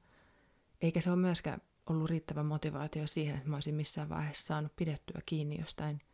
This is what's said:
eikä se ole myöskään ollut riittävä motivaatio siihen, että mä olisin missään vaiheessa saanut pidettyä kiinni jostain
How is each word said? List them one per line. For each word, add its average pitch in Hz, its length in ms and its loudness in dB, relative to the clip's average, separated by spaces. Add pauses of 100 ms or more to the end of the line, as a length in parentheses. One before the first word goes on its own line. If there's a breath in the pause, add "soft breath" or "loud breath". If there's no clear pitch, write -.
(800 soft breath)
eikä 165 200 4
se 180 100 4
ole 180 80 6
myöskään 175 420 2 (240)
ollut 160 240 2
riittävä 156 340 0
motivaatio 151 640 -2
siihen, 147 280 0
että 139 140 -2
mä 147 60 0
olisin 147 200 -2
missään 151 340 -2
vaiheessa 151 360 -4
saanut 151 300 -2
pidettyä 156 500 -4
kiinni 151 340 -2
jostain 151 400 -4 (140)